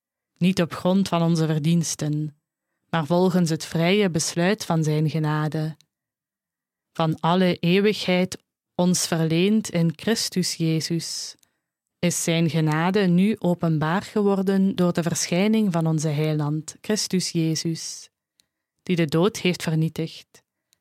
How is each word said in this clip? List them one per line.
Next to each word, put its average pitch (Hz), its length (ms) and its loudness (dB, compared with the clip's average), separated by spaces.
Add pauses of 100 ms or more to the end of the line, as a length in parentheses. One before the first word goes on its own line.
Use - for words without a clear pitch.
(380)
Niet 180 240 2
op 156 100 -2
grond 185 360 0
van 170 140 2
onze 165 240 2
verdiensten, 151 920 -2 (520)
maar 165 180 -2
volgens 175 440 2
het 160 140 -4
vrije 185 460 2
besluit 170 540 -2
van 160 200 0
zijn 156 260 0
genade. 156 680 -2 (1160)
Van 160 280 -2
alle 180 360 2
eeuwigheid 185 840 0 (320)
ons 180 320 0
verleend 175 640 0
in 165 260 0
Christus - 580 -2
Jezus, 160 840 -4 (640)
is 175 240 -2
zijn 165 280 2
genade 160 500 0
nu 190 380 2
openbaar 170 640 0
geworden 196 720 0
door 175 160 2
de 170 100 0
verschijning 196 680 0
van 165 140 0
onze 160 220 0
heiland, 151 720 -2
Christus - 500 -2
Jezus, 160 800 -4 (720)
die 180 140 -2
de 165 100 2
dood 170 300 2
heeft - 260 0
vernietigd 160 800 -4 (380)